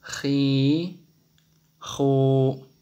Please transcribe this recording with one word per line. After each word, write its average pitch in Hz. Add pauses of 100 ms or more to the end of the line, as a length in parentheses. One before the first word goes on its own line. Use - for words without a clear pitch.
хи, 139 (800)
ху. 135 (160)